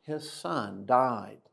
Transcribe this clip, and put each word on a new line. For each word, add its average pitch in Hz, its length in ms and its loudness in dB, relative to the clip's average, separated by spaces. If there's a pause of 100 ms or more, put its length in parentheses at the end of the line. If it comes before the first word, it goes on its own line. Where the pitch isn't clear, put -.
his 151 300 -8
son, 101 520 -4
died. 120 580 2 (100)